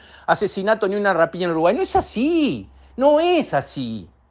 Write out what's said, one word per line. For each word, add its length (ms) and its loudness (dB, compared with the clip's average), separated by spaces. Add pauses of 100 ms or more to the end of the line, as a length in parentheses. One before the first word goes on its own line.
(260)
asesinato 640 0
ni 80 -2
una 180 0
rapiña 320 0
en 60 0
Uruguay. 240 2
No 80 -2
es 120 -6
así, 720 0 (300)
no 220 4
es 340 2
así. 560 -6 (220)